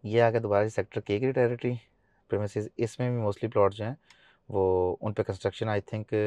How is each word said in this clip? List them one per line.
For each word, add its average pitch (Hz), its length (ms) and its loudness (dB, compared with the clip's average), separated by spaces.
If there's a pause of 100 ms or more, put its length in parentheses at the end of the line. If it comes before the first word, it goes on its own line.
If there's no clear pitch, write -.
ये 110 180 2
आ 117 80 6
गया 117 120 2
दोबारा 101 220 2
से 110 80 0
सेक्टर 101 300 -4
के 104 180 -2
की 131 120 0
टेरिटरी 123 420 0 (560)
प्रीमिसेस। 104 400 -2 (100)
इसमें 123 320 -2
भी 120 120 -2
mostly 107 280 -2
प्लॉट 101 220 4
जो 110 120 -8
हैं 131 120 -6 (520)
वो 92 520 2
उन 104 120 -4
पे 104 100 -2
कंस्ट्रक्शन 101 460 -4
I 104 140 0
think 107 300 -6 (140)